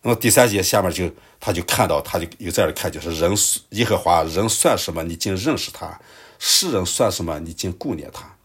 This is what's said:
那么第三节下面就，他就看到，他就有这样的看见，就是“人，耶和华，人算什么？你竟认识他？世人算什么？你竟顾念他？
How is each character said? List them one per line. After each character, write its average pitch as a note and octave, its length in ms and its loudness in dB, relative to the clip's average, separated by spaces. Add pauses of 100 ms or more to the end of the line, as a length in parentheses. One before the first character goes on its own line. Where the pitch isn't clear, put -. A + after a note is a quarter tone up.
那 A#2+ 100 0
么 A2+ 40 4
第 A#2 140 0
三 B2 180 8
节 G2+ 140 2
下 G2+ 220 2
面 F2+ 100 0
就， F2 180 -2 (280)
他 - 120 -4
就 F2 120 -2
看 - 260 2
到， D2 100 2
他 - 200 -4
就 E2 80 -4 (100)
有 E2+ 140 -8
这 - 100 2
样 D#2+ 80 4
的 D#2 100 -6
看 E2+ 120 -4
见， D2+ 100 -10
就 F2 80 -6
是 E2 160 -4
“人， F#2+ 100 2 (360)
耶 A2 120 0
和 G2+ 140 2
华， E2 240 4
人 E2 260 0
算 A#2 300 2
什 - 160 -6
么？ D#2+ 80 -4
你 E2+ 140 -6
竟 F#2+ 200 -2
认 A2+ 220 -2
识 - 140 -6
他？ E2 280 -14 (380)
世 - 340 2
人 F#2 140 2
算 G#2+ 260 2
什 E2+ 140 -4
么？ D#2 140 -4
你 E2 120 -10
竟 F2+ 240 -6
顾 - 200 -6
念 D2 180 -10
他？ - 320 -18